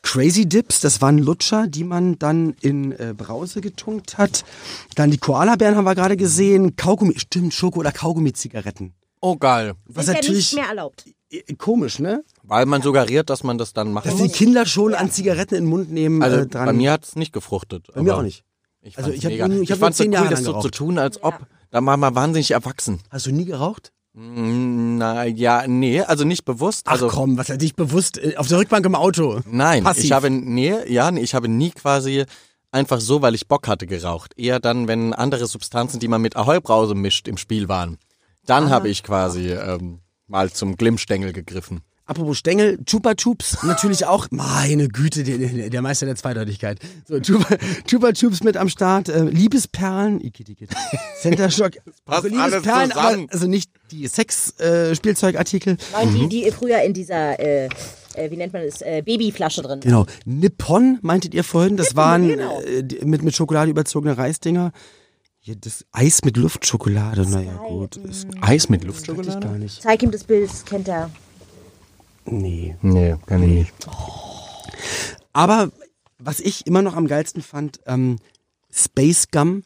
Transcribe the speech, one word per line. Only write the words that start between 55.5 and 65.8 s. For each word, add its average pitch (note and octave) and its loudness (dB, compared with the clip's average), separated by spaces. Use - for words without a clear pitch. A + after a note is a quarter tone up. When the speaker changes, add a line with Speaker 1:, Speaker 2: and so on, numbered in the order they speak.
Speaker 3:
Nein, G3 2
die, A#2 4
Speaker 2:
Mhm. D3+ 2
Speaker 3:
die A3 0
früher A#3 0
in G3+ 2
dieser, E3+ -4
äh, C#3+ 0
äh, D#3 -6
wie E3 -10
nennt E3+ -8
man F3 -8
das, - -8
äh, D#3 -4
Babyflasche G3+ -2
drin C#3 -8
Speaker 1:
Genau. A#2+ 6
Speaker 3:
waren. - -20
Speaker 1:
Nippon, G3 2
meintet F3 0
ihr F3 0
vorhin? F3+ 2
Das D#3+ 0
Speaker 3:
Nippon, C#3+ 2
Speaker 1:
waren, E3+ 4
Speaker 3:
genau. C#3 -2
Speaker 1:
äh, C3 -4
die, C3 -10
mit, D3+ 2
mit D#3 0
Schokolade D#3 2
überzogene D3 0
Reisdinger. E3 -2
Ja, A2 -12
das - -14